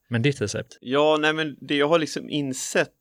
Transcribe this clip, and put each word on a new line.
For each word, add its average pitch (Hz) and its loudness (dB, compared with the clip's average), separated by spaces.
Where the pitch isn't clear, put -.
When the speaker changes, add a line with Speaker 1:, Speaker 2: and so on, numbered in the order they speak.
Speaker 1:
Men 120 -2
ditt 143 0
recept? 104 -6
Speaker 2:
Ja, 151 4
nej, 156 2
men 156 -4
det 143 -4
jag 143 4
har 170 4
liksom - -6
insett 143 -2